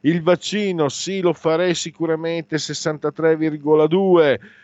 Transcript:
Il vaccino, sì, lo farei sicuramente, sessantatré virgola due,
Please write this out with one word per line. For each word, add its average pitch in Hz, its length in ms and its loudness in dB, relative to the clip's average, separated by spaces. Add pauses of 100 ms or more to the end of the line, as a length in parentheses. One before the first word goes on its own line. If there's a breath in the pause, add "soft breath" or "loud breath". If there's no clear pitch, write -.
Il 160 200 0
vaccino, 175 640 0
sì, 190 320 -6
lo 175 100 2
farei 170 440 0
sicuramente, 165 840 -6
sessantatré 156 800 -2
virgola 151 480 2
due, 170 540 4 (240 loud breath)